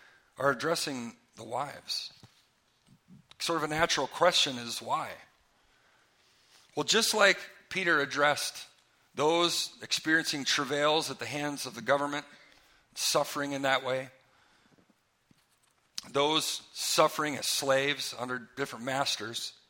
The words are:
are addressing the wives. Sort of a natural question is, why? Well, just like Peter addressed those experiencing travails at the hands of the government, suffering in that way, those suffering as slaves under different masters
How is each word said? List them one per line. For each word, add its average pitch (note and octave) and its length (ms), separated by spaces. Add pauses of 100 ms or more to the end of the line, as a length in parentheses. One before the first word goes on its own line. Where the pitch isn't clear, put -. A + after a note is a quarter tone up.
(360)
are C#3 140
addressing B2+ 640 (200)
the A2+ 80
wives. - 680 (1300)
Sort E3 200
of D3+ 60
a D3+ 100
natural D#3 340
question E3+ 500
is, A#2 240
why? B2+ 260 (1700)
Well, D3 100
just A3 300
like G3+ 240 (300)
Peter F3 320
addressed C#3 680 (480)
those E3 560 (100)
experiencing D#3 640
travails D3 680
at C3 100
the A#2 60
hands C#3+ 400
of B2 80
the A#2 80
government, C#3+ 440 (720)
suffering C#3+ 560
in C#3 100
that C3+ 220
way, C3 240 (2000)
those D3 520 (120)
suffering D3+ 640
as A2 120
slaves C3+ 680
under B2 380
different B2 280
masters C3 680 (180)